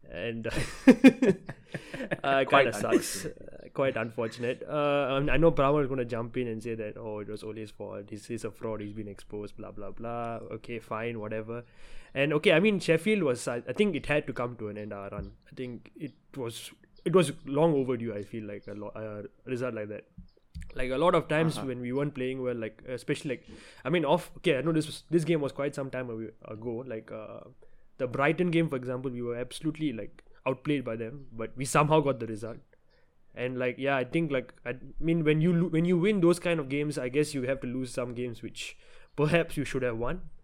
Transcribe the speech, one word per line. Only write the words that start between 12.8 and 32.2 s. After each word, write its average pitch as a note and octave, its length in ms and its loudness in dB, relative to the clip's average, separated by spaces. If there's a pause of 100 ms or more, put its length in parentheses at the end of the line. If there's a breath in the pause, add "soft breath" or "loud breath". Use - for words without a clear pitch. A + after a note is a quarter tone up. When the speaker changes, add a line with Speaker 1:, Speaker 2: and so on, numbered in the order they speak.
Speaker 1:
was, B2 240 0
I, A#2+ 80 -2 (120)
I B2+ 40 -4
think G3+ 240 4
it C3 100 -4
had D3 220 2
to B2+ 40 -6
come B2 260 -4
to G#2+ 100 -8
an G#2 100 -8
end, G#2+ 140 -8
our G2+ 160 -8
run. G2+ 240 -8 (180)
I D3 60 -20
think B2 400 -10
it C#3 160 -10 (240)
was, A#2+ 340 -8 (340)
it E3+ 80 2
was F3 200 6 (120)
long D3 300 4
overdue, B2 400 0
I G#2 80 -4
feel A2 220 -8
like, G#2 240 -12
a G#2 60 -12
lo-, G#2 200 -10
a G#2+ 300 -10 (260)
result B2+ 240 -2
like G#2+ 140 -6
that. G#2 160 -10 (720)
Like, B2+ 160 -2
a C3 40 0
lot E3+ 200 6
of - 100 2
times D#3 320 2
Speaker 3:
Uh-huh. C3+ 80 -4
Speaker 1:
when B2 140 -4
we B2 120 -4
weren't C#3+ 220 -2
playing C3 260 -4
well, B2 140 -2
like, A2 320 -8
especially, C3+ 440 -4
like, - 180 -6 (360 loud breath)
I C3+ 60 -2
mean, E3 140 2
off, E3 320 2
okay, D#3 200 2
I B2+ 40 0
know D#3 100 0
this D#3 160 2
was, - 240 -10
this E3 140 4
game D#3+ 160 2
was C3+ 100 0
quite D3 240 -4
some C#3 160 -6
time B2+ 180 -6
awa-, A2+ 220 -8 (220)
ago. A2+ 340 -6
Like, A2 240 -10
uh, A2 300 -12 (580 soft breath)
the C3 80 2
Brighton D3+ 460 2
game, E3 160 4
for C3+ 80 -2
example, B2+ 340 -4
we A#2+ 100 -6
were A#2+ 140 -4
absolutely, D3+ 580 -4
like, - 300 -10 (240 soft breath)
outplayed C3+ 380 0
by A2+ 100 -4
them, A#2 380 -8
but A2+ 240 -6
we C3+ 80 -4
somehow D3+ 340 6
got C3+ 220 2